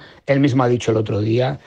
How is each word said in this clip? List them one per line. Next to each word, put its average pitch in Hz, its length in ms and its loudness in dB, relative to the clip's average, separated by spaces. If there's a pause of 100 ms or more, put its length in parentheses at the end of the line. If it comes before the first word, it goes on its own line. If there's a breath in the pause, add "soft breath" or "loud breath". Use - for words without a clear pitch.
(260 loud breath)
Él 139 140 2
mismo 135 220 2
ha 123 60 2
dicho 120 220 0
el 113 80 0
otro 107 220 -2
día 123 460 -2